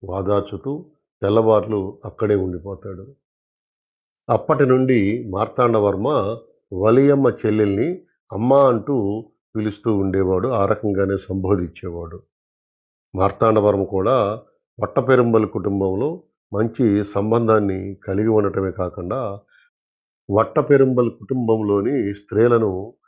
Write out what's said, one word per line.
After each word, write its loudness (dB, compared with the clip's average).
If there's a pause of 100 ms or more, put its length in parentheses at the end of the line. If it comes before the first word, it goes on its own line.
వాదార్చుతూ -6 (360)
తెల్లవార్లు 0
అక్కడే -2
ఉండిపోతాడు. -8 (1120)
అప్పటి 2
నుండి 2
మార్తాండవర్మ 0 (340)
వలియమ్మ 4
చెల్లెల్ని 0 (300)
అమ్మ 0
అంటూ 0 (320)
పిలుస్తూ -2
ఉండేవాడు. 0
ఆ 0
రకంగానే -2
సంబోధించేవాడు. -6 (920)
మార్తాండవర్మ 2
కూడా -2 (400)
వట్టపెరుంబల్ 2
కుటుంబంలో -4 (320)
మంచి 0
సంబంధాన్ని 0
కలిగి -4
ఉండటమే 0
కాకుండా -6 (920)
వట్టపెరుంబల్ 2
కుటుంబంలోని -2
స్త్రీలను 0 (140)